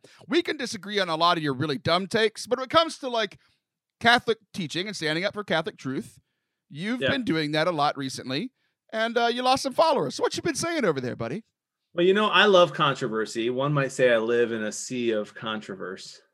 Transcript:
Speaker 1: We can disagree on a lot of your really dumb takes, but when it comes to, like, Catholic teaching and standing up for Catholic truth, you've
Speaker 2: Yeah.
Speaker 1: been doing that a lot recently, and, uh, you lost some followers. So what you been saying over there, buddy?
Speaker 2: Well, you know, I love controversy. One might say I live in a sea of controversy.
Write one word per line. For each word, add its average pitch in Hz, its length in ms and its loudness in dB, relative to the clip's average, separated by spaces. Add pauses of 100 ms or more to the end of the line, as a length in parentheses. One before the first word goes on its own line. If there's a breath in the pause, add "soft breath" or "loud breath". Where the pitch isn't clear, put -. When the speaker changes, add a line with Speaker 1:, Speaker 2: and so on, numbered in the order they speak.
(280 loud breath)
Speaker 1:
We 294 120 2
can 349 160 -4
disagree 208 440 -4
on 180 100 -2
a 160 60 -2
lot 170 200 4
of 165 60 -4
your 147 100 -2
really 139 240 -4
dumb 175 300 0
takes, 220 400 -2
but 240 120 -2
when 262 60 -6
it 240 60 -12
comes 330 280 2
to, 269 120 -8
like, 220 280 -4 (600)
Catholic 233 400 4 (160)
teaching 175 320 -6
and 208 100 -10
standing 160 280 -2
up 202 100 -4
for 208 100 -8
Catholic 165 320 -2
truth, 139 420 -8 (520)
you've 208 320 -4
Speaker 2:
Yeah. 135 80 2
Speaker 1:
been 254 140 -2
doing 160 280 0
that 156 140 2
a 180 60 0
lot 147 260 0
recently, 135 540 -6 (380)
and, 226 280 -2
uh, 233 80 2
you 240 160 0
lost 262 220 2
some 269 100 -4
followers. 262 400 2
So - 80 -6
what 453 120 0
you 339 80 -6
been 330 120 -2
saying 320 320 -2
over 143 140 0
there, 120 160 -6
buddy? 123 280 -8 (480)
Speaker 2:
Well, 175 140 2
you 190 80 6
know, 214 120 2
I 185 180 4
love 175 280 8
controversy. 117 800 0
One 135 220 0
might 135 180 0
say 123 220 4
I 117 60 6
live 117 340 2
in 110 100 -4
a 107 80 -4
sea 120 400 -4
of 107 240 -2
controversy. 98 840 -10 (160)